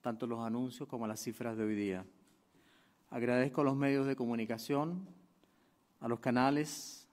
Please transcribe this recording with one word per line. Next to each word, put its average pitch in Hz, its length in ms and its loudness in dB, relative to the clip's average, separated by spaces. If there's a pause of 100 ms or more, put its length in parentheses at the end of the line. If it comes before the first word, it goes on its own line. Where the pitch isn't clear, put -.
tanto 117 240 -4
los 117 140 -2
anuncios 123 500 -4
como 113 160 -4
las 110 160 -4
cifras 117 340 -4
de 110 100 0
hoy 107 100 2
día. 95 280 0 (1080)
Agradezco 123 500 2
a - 20 4
los 135 120 4
medios 139 320 2
de 135 80 0
comunicación, 123 920 -2 (920)
a 113 80 -6
los 117 120 0
canales 135 920 2